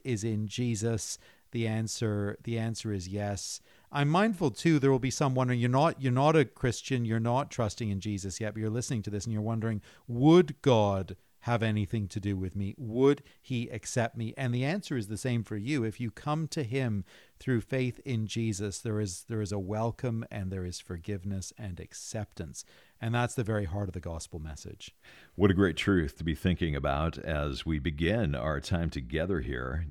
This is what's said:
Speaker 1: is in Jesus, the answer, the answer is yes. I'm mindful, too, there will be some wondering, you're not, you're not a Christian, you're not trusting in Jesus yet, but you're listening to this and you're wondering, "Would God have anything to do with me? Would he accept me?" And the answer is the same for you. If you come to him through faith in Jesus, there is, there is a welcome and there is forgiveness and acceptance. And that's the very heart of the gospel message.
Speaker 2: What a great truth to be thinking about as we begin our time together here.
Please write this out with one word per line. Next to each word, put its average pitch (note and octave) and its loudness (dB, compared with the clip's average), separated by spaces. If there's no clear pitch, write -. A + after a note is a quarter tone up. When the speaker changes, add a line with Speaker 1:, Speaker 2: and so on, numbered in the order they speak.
Speaker 1:
is A2+ -2
in G#2+ -2
Jesus, A2+ -2
the A2+ -2
answer, G#2+ -2
the A#2 -4
answer A2+ -4
is F#2 -4
yes. G2+ -4
I'm C#3+ 2
mindful, F#3 4
too, D#3+ 4
there C3+ 6
will C3 6
be B2+ 0
some C3+ 0
wondering, B2 2
you're B2 2
not, C#3 4
you're C3 2
not C#3+ 6
a D#3+ 8
Christian, - -2
you're A2 0
not B2 0
trusting A2 -2
in G2 -2
Jesus G2 -4
yet, G#2+ -4
but G#2 -8
you're A2 -2
listening A2+ -2
to G#2+ -4
this G2+ -4
and A#2 -2
you're G#2+ 0
wondering, A2 0
"Would D3 8
God G2+ 4
have A#2 2
anything G#2+ 0
to G2+ -6
do G2+ -2
with F#2 -4
me? G2 -4
Would C3 2
he A#2+ -4
accept A#2 -2
me?" A#2 -6
And B2+ -2
the B2 0
answer D#3+ -2
is G2+ -4
the G#2+ -6
same A#2 0
for A2 -6
you. B2 -2
If A2 -2
you A#2+ -4
come D3+ -4
to D#3+ -4
him A2+ -2
through A#2+ 0
faith B2+ -2
in A2+ -2
Jesus, G#2 -2
there G#2+ -2
is, G2 -4
there A2+ -4
is G2 -2
a G2+ -2
welcome A2+ -2
and G2 -6
there F#2 -4
is F2+ -8
forgiveness F#2 -8
and F#2 -10
acceptance. - -10
And A#2 -2
that's A#2+ 0
the C3 -2
very G#2 0
heart F#2+ -4
of F2+ -10
the F2+ -6
gospel E2 -8
message. - -12
Speaker 2:
What G2 6
a F#2 8
great F2+ 4
truth F2 2
to D#2 -6
be D#2+ 0
thinking E2 2
about C#2+ 0
as D2 -4
we D#2+ 0
begin D#2+ 0
our C#2+ -2
time E2+ 0
together D#2 -2
here. B1+ -4